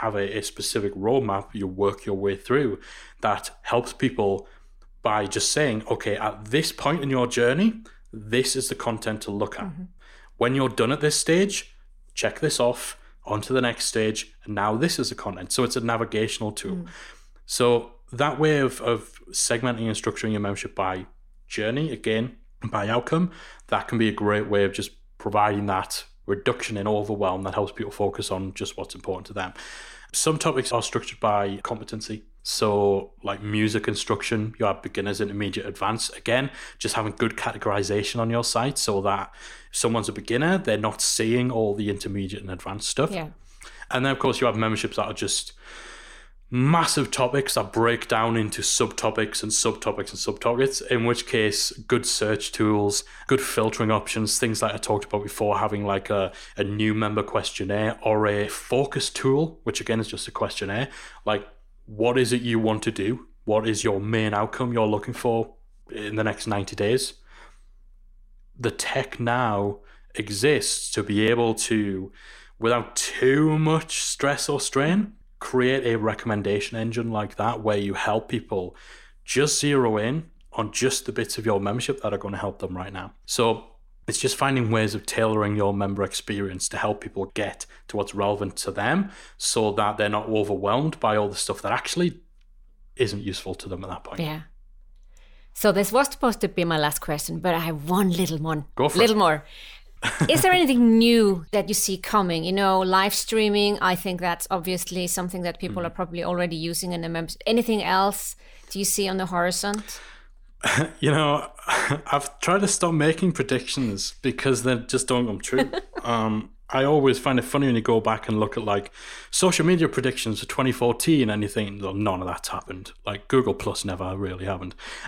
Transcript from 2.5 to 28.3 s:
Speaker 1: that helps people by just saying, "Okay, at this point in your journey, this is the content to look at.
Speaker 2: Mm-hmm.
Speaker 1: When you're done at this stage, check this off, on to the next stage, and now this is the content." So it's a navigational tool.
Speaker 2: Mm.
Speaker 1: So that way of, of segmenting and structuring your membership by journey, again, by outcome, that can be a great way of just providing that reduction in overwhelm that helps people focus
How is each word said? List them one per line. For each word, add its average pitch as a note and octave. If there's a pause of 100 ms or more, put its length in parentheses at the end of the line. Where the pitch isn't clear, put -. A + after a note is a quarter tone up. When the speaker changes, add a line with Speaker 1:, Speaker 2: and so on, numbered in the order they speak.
Speaker 1:
that G#2 (220)
helps A#2+
people A2+ (720)
by G#2+ (100)
just -
saying, B2+ (120)
"Okay, G#2
at G#2+ (120)
this C#3
point D3
in C#3
your B2+
journey, B2+ (440)
this A2
is B2+
the B2 (120)
content A2
to -
look G2+
at. G#2
Speaker 2:
Mm-hmm. F3 (540)
Speaker 1:
When B2
you're C3
done A#2
at D3
this D3+
stage, G3 (580)
check -
this D3+
off, - (280)
on G#2+
to -
the C3
next A#2+
stage, A2 (120)
and G#2+
now G#2 (100)
this E3+
is B2+
the - (120)
content." F#2+
So C3
it's A#2
a B2+ (140)
navigational A2
tool. -
Speaker 2:
Mm. - (580)
Speaker 1:
So A#2+ (200)
that C3+
way D3+
of, C3+
of A#2 (120)
segmenting A#2
and A2
structuring A2
your G#2
membership G2+
by F#2 (420)
journey, B2+
again, A2+ (340)
by G#2
outcome, D#3+ (380)
that A2
can A#2+
be A2+
a G#2
great G#2
way G2+
of G2
just - (280)
providing G#2
that F#2+ (220)
reduction -
in G2+
overwhelm G2+
that F#2+
helps G2+
people -
focus G2